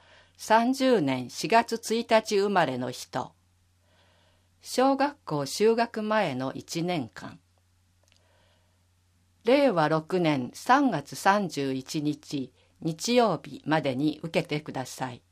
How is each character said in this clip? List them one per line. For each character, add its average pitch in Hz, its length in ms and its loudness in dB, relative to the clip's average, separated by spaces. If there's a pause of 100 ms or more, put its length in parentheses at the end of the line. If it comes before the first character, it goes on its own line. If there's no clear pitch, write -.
(380)
三 233 360 2
十 262 280 2
年 131 280 -2
四 - 180 -8
月 226 280 2
一 226 340 -4
日 220 300 2
生 202 100 2
ま 185 160 4
れ 131 120 -2
の 123 140 -6
人。 - 400 -8 (1300)
小 269 360 2
学 285 260 -2
校 151 180 -4
就 214 340 2
学 226 260 -2
前 214 340 -2
の 131 180 -4
一 - 300 -8
年 165 260 -4
間。 - 300 -18 (2000)
令 269 280 6
和 160 180 4
六 160 300 0
年 151 340 0
三 262 380 2
月 147 240 -6
三 196 320 2
十 139 260 -4
一 135 280 -6
日 147 500 -6 (300)
日 165 340 -2
曜 214 280 4
日 - 220 -16
ま 156 160 0
で 135 140 -2
に 147 280 -2
受 165 180 -2
け 156 60 -8
て 147 140 -4
く 143 100 -14
だ 131 140 -8
さ 127 260 -8
い。 120 100 -18 (100)